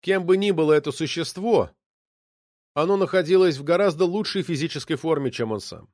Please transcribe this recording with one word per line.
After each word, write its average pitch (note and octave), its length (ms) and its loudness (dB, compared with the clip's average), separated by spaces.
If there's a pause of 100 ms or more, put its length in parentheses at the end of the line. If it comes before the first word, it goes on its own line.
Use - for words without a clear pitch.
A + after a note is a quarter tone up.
Кем F#3+ 260 0
бы F#3 100 6
ни G3+ 140 2
было D#3 240 4
это D3 180 0
существо, E3 760 -2 (1040)
оно F3 220 0
находилось F#3 600 2
в C#3+ 80 -12
гораздо F3 400 2
лучшей G3 380 -2
физической D#3 540 -4
форме, D3 340 -2
чем A2 220 -4
он G#2 80 -6
сам. - 340 -16